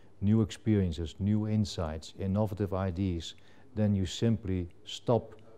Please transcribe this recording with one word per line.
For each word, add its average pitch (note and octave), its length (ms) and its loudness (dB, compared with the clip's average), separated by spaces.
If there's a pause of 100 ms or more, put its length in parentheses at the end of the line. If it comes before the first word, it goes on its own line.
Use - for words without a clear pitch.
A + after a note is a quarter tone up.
(200)
new G#2+ 200 4
experiences, F#2+ 800 0
new G#2 280 2
insights, G2 720 -2
innovative G2 560 0
ideas, F#2 600 -2 (400)
then G#2 200 2
you F#2+ 120 2
simply F#2 640 0 (160)
stop - 500 0 (240)